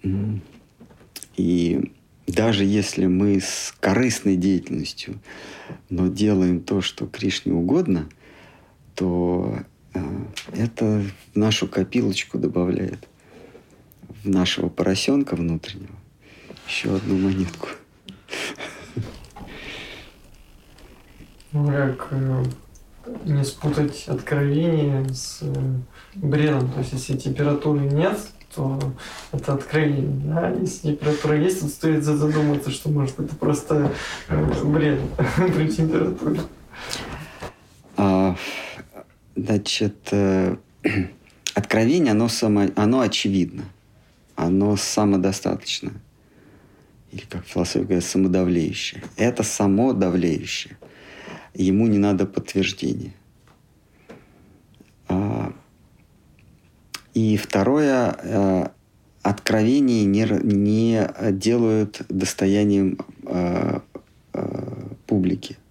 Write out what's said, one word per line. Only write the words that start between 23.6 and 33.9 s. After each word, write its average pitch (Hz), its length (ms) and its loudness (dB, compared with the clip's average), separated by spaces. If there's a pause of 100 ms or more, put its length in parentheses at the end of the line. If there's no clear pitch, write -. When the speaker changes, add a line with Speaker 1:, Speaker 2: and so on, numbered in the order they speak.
Speaker 2:
откровение 143 1040 0
с, - 280 -10
э, 143 120 -4 (640)
бредом. 147 560 2
То 135 80 -4
есть, 127 140 -4
если 131 240 -4
температуры 143 640 0
нет, 151 360 2 (360)
то 135 260 -2 (520)
это 139 220 -2
откровение, 143 560 0 (160)
да? 165 240 0
Если 180 400 -2
температура 147 480 0
есть, 180 240 2
то 151 60 -4
стоит 151 360 0
за-, 147 140 2
задуматься, 151 540 2
что, - 180 -6
может, 143 300 0
это - 160 -6
просто, 147 560 0 (380)